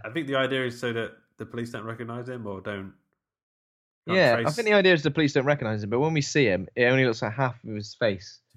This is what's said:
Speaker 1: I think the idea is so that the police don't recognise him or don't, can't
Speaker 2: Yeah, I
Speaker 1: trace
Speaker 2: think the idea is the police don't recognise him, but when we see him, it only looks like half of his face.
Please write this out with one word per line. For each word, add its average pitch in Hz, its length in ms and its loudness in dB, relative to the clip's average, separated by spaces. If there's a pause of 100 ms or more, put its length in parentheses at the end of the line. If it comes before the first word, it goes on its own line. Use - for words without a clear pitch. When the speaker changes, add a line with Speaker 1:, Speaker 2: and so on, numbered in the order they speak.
Speaker 1:
I 110 60 -12
think 147 160 -6
the 139 80 -2
idea 131 300 0
is 117 140 -6
so 120 140 -2
that 113 200 -4 (240)
the 110 100 -12
police 117 240 -10
don't 107 140 -10
recognise 117 440 -10
him 120 160 -10
or 98 160 -10
don't, 98 320 -8 (1160)
can't 185 100 0
Speaker 2:
Yeah, 135 200 6
I 113 60 0
Speaker 1:
trace 151 120 -2
Speaker 2:
think 226 120 -4
the 208 60 4
idea 190 200 8
is 151 80 2
the 151 100 0
police 147 220 2
don't 131 120 2
recognise 113 380 0
him, 101 60 -6
but 120 100 0
when 160 140 0
we 151 80 0
see 139 240 2
him, 95 300 2
it 123 100 2
only 131 200 4
looks 110 180 0
like 107 100 -4
half 123 300 -4
of - 100 -12
his 104 220 -10
face. 101 440 -2 (180)